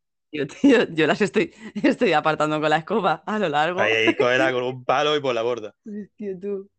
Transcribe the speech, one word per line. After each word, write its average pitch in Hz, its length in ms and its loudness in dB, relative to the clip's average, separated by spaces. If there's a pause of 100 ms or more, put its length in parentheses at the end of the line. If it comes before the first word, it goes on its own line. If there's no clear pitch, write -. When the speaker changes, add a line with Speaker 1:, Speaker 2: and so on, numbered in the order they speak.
(300)
Speaker 1:
Yo, 147 160 -6
tío, 247 440 4
yo 156 160 2
las - 160 0
estoy, 185 320 0 (200)
<laughs> 208 80 -6
estoy 247 320 2
apartando 151 460 0
con 156 100 0
la 151 80 4
escoba 175 480 -2
a 214 120 -4
lo 190 100 0
largo. 156 320 0
Speaker 2:
Ahí, 110 120 2
ahí, 113 240 2
cógela 127 360 2
con 127 100 -2
un 127 220 -6
palo 147 320 0
y 147 40 -4
por 131 140 -2
la 113 80 -2
borda. 117 320 -6 (120)
Speaker 1:
Hostia, 202 520 -12
tú. 202 300 -10 (100)